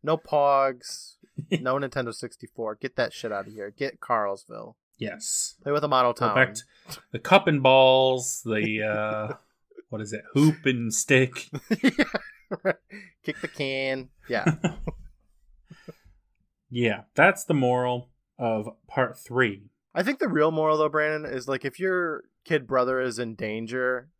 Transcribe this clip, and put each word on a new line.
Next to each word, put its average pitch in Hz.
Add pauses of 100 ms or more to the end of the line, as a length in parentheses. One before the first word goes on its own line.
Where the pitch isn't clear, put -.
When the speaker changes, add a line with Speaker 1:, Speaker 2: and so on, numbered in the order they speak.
Speaker 1:
No 156
Pogs. 139
Speaker 2:
<laughs> - (380)
Speaker 1:
No 127
Nintendo 131
sixty-four. 113
Get -
that 120
shit -
out 101
of 107
here. 104
Get 139
Carlsville. 110 (220)
Speaker 2:
Yes. -
Speaker 1:
Play 139
with 147
a 147
model 127
Speaker 2:
Go 120
Speaker 1:
town. 104
Speaker 2:
back 123
to - (500)
the 117
cup -
and 151
balls, 131
the, 107
uh, 107
<laughs> - (500)
what 107
is 104
it, 104 (120)
hoop 156
and 120
stick. - (160)
Speaker 1:
<laughs> -
Yeah, 277 (580)
right. 185 (480)
Kick -
the 151
can. 135 (200)
Yeah. 123
<laughs> - (1900)
Speaker 2:
Yeah, 117 (120)
that's 185
the 165
moral 123 (280)
of 113 (220)
part -
three. 104 (240)
Speaker 1:
I 175
think 262
the 285
real 156
moral, 156
though, 151
Brandon, 151
is, 127
like, 135
if 135
your 180 (200)
kid 147
brother 127
is 120
in 117
danger 120 (120)